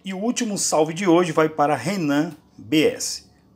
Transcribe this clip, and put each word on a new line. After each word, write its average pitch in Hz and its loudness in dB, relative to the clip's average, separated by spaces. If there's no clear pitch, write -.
e 190 -10
o 185 -8
último 226 -4
salve 156 0
de 190 -4
hoje 175 6
vai 156 2
para 147 2
Renan 156 -2
B 131 2
S, - -4